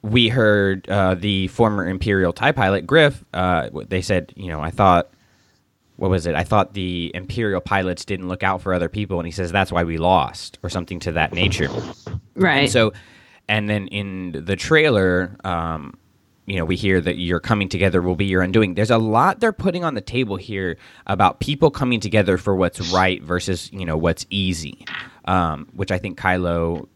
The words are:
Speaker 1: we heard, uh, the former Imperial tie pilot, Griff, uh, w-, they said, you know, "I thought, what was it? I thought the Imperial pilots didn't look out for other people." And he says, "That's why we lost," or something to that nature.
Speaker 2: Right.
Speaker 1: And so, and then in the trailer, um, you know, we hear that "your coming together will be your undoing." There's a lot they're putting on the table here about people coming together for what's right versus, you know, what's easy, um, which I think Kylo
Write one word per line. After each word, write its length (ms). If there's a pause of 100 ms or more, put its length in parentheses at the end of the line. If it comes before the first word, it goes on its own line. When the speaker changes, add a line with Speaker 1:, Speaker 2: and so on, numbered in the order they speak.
Speaker 1:
we 280
heard, 600
uh, 260
the 340
former 380
Imperial 460
tie 180
pilot, 360
Griff, 360 (100)
uh, 320
w-, 200
they 160
said, 340
you 120
know, 120
"I 120
thought, 400 (840)
what 120
was 160
it? 80
I 100
thought 300
the 400
Imperial 480
pilots 440
didn't 220
look 160
out 180
for 120
other 160
people." 300
And 80
he 40
says, 200
"That's 200
why 120
we 140
lost," 680
or 60
something 320
to 120
that 200
nature. 360 (680)
Speaker 2:
Right. 260
Speaker 1:
And 100
so, 220 (540)
and 220
then 180
in 580
the 100
trailer, 880
um, 500 (540)
you 80
know, 100
we 100
hear 240
that 200
"your 200
coming 300
together 320
will 140
be 100
your 160
undoing." 320
There's 160
a 80
lot 420
they're 140
putting 300
on 100
the 80
table 340
here 420 (280)
about 340
people 300
coming 300
together 400
for 160
what's 360
right 300
versus, 500
you 140
know, 120
what's 340
easy, 520 (420)
um, 480
which 180
I 80
think 180
Kylo 800